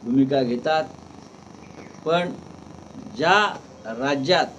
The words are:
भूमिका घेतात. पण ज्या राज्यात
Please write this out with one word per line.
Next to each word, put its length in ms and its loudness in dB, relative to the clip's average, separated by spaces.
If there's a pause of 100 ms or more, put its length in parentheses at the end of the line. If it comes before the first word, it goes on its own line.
भूमिका 380 2
घेतात. 420 0 (1200)
पण 280 2 (840)
ज्या 400 4 (280)
राज्यात 600 2 (120)